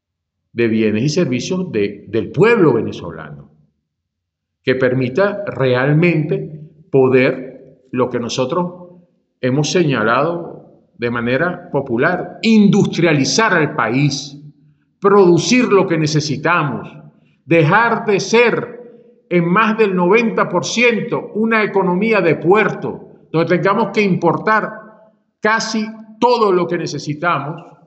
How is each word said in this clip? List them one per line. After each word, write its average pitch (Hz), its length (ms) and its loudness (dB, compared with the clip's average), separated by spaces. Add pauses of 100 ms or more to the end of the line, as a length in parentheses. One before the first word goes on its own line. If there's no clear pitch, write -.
(520)
de 113 160 0
bienes 110 360 0
y 156 40 0
servicios 165 640 -4
de, 104 380 -4
del 110 220 -4
pueblo 185 440 4
venezolano, 80 800 -8 (1080)
que 131 120 0
permita 131 720 0
realmente 151 1120 0 (300)
poder, - 1000 0
lo 123 180 0
que 123 80 -4
nosotros 131 840 -6 (400)
hemos 131 300 -2
señalado 127 1160 -2 (100)
de 117 120 -4
manera 127 600 -2
popular, 143 720 -2
industrializar 185 1120 2
al 151 220 0
país, 123 640 -2 (580)
producir 196 680 4
lo 196 200 2
que 165 100 0
necesitamos, 147 960 -2 (540)
dejar 196 600 2
de 202 140 0
ser 175 580 0 (540)
en 170 160 2
más 214 300 2
del 202 180 2
noventa 196 540 2
por 180 160 -2
ciento 208 720 -2
una 226 280 0
economía 196 580 0
de 165 160 2
puerto, 160 960 -2
donde 165 280 0
tengamos 196 340 0
que 220 100 0
importar 180 680 0 (720)
casi 220 460 -2 (320)
todo 226 320 2
lo 180 160 0
que 170 120 -4
necesitamos, 147 840 -6 (240)